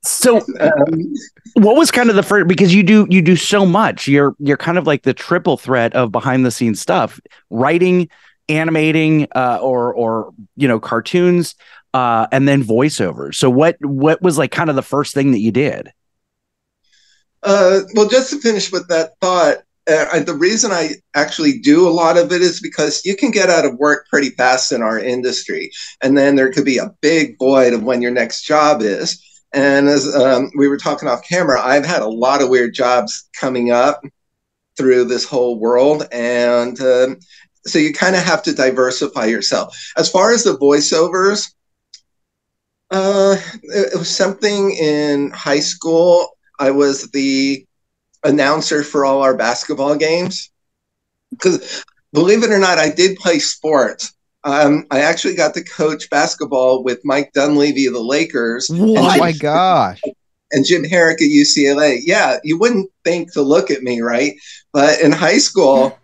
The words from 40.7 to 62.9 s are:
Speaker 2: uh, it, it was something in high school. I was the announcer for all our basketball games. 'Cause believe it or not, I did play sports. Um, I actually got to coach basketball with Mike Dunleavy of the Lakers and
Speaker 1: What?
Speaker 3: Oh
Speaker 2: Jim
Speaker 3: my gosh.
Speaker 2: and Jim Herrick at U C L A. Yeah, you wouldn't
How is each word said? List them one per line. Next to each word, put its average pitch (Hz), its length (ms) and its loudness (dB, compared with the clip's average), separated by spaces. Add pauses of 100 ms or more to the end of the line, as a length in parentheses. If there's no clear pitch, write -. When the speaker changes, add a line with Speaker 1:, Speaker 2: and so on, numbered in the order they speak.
Speaker 2:
uh, 196 460 2 (260)
it, 196 320 -2
it 185 40 -2
was 170 160 -6
something 196 580 -2
in 147 580 -2
high 143 300 -2
school. 170 760 0 (220)
I 135 140 0
was 139 400 0
the 135 540 -2 (600)
announcer 147 560 0
for 143 220 -2
all 135 180 0
our 131 140 2
basketball 135 600 -2
games. 170 540 -4 (880)
'Cause - 460 -4 (280)
believe 190 320 2
it 214 60 0
or 208 80 2
not, 180 200 2
I 151 120 0
did 185 260 0
play 170 220 0
sports. - 760 -2 (320)
Um, 147 460 0
I 135 100 0
actually 165 340 -2
got 156 200 -2
to 170 100 -8
coach 156 460 -4
basketball 131 760 0
with 123 200 -4
Mike 143 280 -2
Dunleavy 143 540 0
of 120 80 -4
the 120 60 -6
Lakers 120 680 -4
and 165 100 -4
Speaker 1:
What? 220 180 2
Speaker 3:
Oh 175 120 2
Speaker 2:
Jim 185 80 4
Speaker 3:
my 170 140 2
gosh. 151 680 0 (520)
Speaker 2:
and 139 120 2
Jim 160 200 0
Herrick 165 360 0
at 151 80 4
U 147 160 4
C 143 220 2
L 143 140 2
A. 135 240 2
Yeah, 165 400 0
you 156 120 -2
wouldn't 202 320 0 (160)